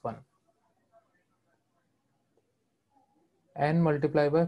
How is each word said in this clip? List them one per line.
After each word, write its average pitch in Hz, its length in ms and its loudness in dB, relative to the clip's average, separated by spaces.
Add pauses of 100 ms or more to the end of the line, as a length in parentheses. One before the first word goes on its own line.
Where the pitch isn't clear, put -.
one, 113 160 -10 (3500)
n 151 260 0
multiply 147 480 0
by 160 160 2